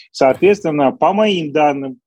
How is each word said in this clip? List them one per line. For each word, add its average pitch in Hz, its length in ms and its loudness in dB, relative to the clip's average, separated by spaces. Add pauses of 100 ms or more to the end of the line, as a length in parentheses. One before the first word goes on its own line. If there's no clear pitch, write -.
(120)
соответственно, 147 800 0
по 170 220 0
моим 196 400 -2
данным 139 540 -2